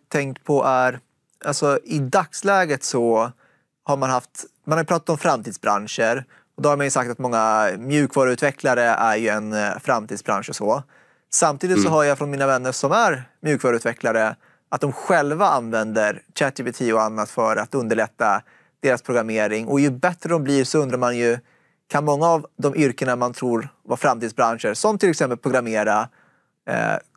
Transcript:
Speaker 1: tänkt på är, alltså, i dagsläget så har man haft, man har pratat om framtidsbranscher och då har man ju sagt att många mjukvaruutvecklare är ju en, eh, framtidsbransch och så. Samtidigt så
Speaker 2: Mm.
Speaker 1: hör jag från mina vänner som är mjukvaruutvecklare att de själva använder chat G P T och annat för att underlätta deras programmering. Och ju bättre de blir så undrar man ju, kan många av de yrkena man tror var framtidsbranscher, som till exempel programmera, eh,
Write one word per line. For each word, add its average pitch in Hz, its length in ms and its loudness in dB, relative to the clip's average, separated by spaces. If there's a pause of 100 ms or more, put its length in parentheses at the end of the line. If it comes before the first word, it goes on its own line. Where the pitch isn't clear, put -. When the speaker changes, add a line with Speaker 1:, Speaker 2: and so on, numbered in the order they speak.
Speaker 1:
tänkt 139 340 -4
på 139 200 2
är, 127 360 2 (460)
alltså, 143 380 0
i 156 160 -4
dagsläget 175 840 0
så 117 480 0 (520)
har 143 140 0
man 131 120 -2
haft, - 360 -4 (220)
man 156 100 0
har 160 80 -2
pratat 165 240 0
om 160 80 0
framtidsbranscher 113 1080 -2 (320)
och 135 60 -2
då 147 60 4
har 147 80 2
man 143 80 -2
ju 139 40 -2
sagt 123 220 -2
att 113 80 -10
många 110 500 2 (100)
mjukvaruutvecklare 131 1000 0
är 113 360 2
ju 113 100 -2
en, 107 260 -2
eh, 104 300 -4
framtidsbransch 107 680 -2
och - 60 -8
så. 117 280 -2 (500)
Samtidigt 165 480 2
så 185 60 2
Speaker 2:
Mm. 160 60 2
Speaker 1:
hör 151 100 4
jag 143 140 2
från 147 140 -4
mina 139 160 0
vänner 127 240 0
som 139 200 -2
är 180 320 2 (180)
mjukvaruutvecklare 117 920 0 (360)
att 147 100 -4
de 143 100 -2
själva 160 540 0
använder 110 760 0 (180)
chat 139 180 0
G 127 60 -6
P 123 80 -4
T 117 220 -2
och 110 80 2
annat 107 280 -2
för 110 260 0
att 107 200 -4
underlätta 110 680 0 (400)
deras 127 200 2
programmering. 110 640 -2
Och 139 120 2
ju 143 100 4
bättre 165 400 -2
de 165 140 0
blir 139 200 2
så 156 160 0
undrar 127 180 0
man 123 200 0
ju, 120 200 2 (520)
kan 147 160 0
många 147 200 2
av 165 200 2 (160)
de 139 140 0
yrkena 131 400 0
man 123 180 -2
tror 120 360 -2 (140)
var 123 140 -4
framtidsbranscher, 117 760 0
som 214 240 0
till 190 120 4
exempel 131 280 0
programmera, 113 720 0 (600)
eh, 110 280 -2 (200)